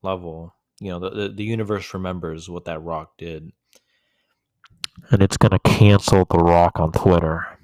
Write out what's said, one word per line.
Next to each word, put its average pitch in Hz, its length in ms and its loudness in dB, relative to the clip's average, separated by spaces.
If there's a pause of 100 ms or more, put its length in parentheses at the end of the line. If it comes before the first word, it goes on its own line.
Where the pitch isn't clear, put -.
level, 87 500 -10 (260)
you 98 120 -10
know, 87 80 -8
the, 92 100 -8
the, 104 200 -6
the 101 140 -10
universe 107 500 -6
remembers 87 560 -8
what 87 160 -12
that 80 180 -10
rock 80 340 -12
did. 82 320 -14 (1600)
And 98 140 4
it's - 140 0
gonna 95 220 4
cancel 98 720 4
the 87 80 2
rock 85 420 4
on 80 120 0
Twitter. 82 560 2 (160)